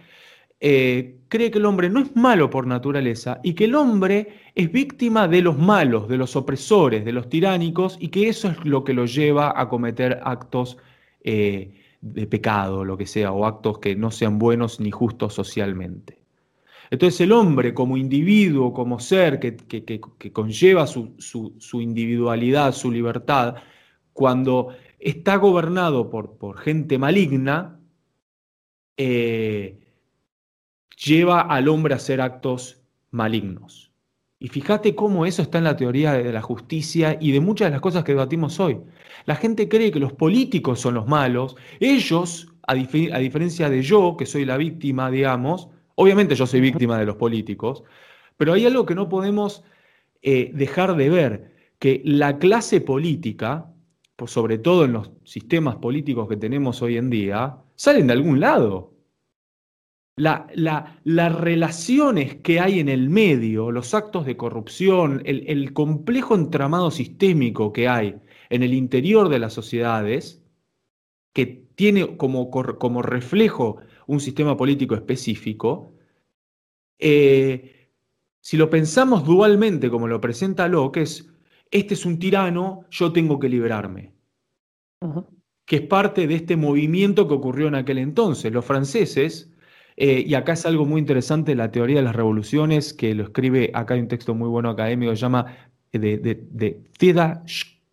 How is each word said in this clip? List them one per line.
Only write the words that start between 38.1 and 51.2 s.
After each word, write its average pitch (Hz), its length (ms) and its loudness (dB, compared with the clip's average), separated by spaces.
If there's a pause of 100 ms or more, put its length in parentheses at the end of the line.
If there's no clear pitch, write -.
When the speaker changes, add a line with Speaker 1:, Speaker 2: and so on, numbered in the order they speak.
Speaker 1:
debatimos 139 480 -2
hoy. 165 200 0 (460)
La 151 100 -2
gente 220 320 -2
cree 220 240 2
que 156 80 -2
los 135 140 -2
políticos 160 640 0
son 123 140 -2
los 113 140 -4
malos. 131 480 0 (240)
Ellos, 190 760 0 (140)
a 131 80 2
dife-, 151 360 0
a - 60 -2
diferencia 156 520 -2
de 131 120 2
yo, 175 340 4
que 127 120 -6
soy 143 180 -4
la 127 120 -2
víctima, 139 520 -2
digamos, 135 600 -2 (260)
obviamente 190 400 6
yo 127 100 2
soy 127 160 2
víctima 120 380 2
de 107 80 0
los 104 80 -4
políticos, 110 680 -4 (540)
pero 160 160 2
hay 226 140 4
algo 247 180 2
que 175 80 -2
no 175 160 -4
podemos, 202 540 -2 (580)
eh, 135 320 0
dejar 175 420 -2
de 143 140 2
ver, 143 440 0 (260)